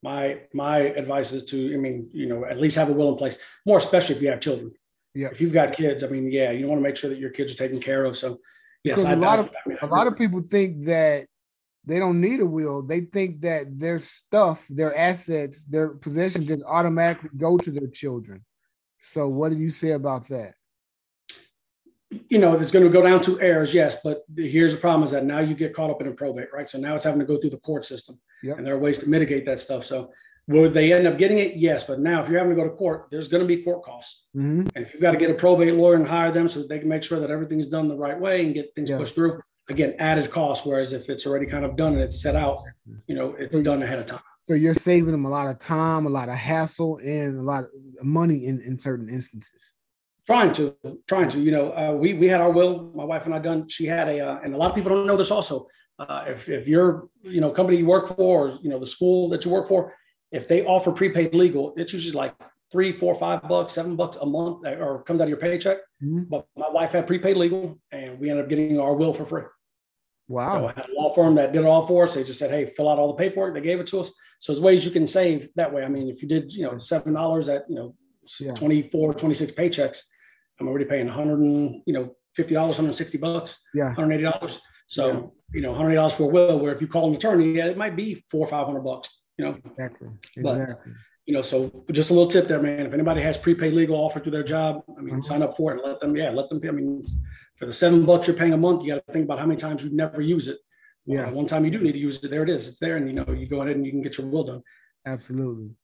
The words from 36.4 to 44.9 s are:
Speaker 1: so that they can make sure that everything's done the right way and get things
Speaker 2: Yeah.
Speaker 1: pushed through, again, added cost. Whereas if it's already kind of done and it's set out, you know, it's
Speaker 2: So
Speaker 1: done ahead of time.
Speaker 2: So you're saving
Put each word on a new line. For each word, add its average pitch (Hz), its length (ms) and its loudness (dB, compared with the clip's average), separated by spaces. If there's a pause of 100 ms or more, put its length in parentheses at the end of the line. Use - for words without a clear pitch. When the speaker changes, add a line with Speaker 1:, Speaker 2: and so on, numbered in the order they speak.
Speaker 1:
so 147 100 -8
that 147 100 -10
they 151 100 -6
can 156 100 -2
make 156 140 -2
sure 165 160 -4
that 147 120 -4
everything's 156 360 -4
done 156 200 -2
the 147 80 -2
right 143 240 -6
way 185 260 0
and 151 80 -2
get 147 220 -8
things 147 140 -6
Speaker 2:
Yeah. 139 80 -2
Speaker 1:
pushed 143 180 -6
through, 165 260 0 (280)
again, 139 300 0
added 156 320 0
cost. 143 340 -2
Whereas 135 280 -2
if 127 160 -10
it's - 160 -6
already 139 200 -2
kind 143 200 -6
of 131 100 -6
done 156 180 2
and 135 80 2
it's - 200 -4
set 143 140 0
out, 143 260 -2 (460)
you 151 80 -6
know, 135 220 -6
it's 139 200 -4
Speaker 2:
So 151 60 2
Speaker 1:
done 143 200 0
ahead 123 160 -4
of 110 60 -10
time. - 160 -12 (220)
Speaker 2:
So 170 100 -2
you're 160 200 4
saving 170 380 4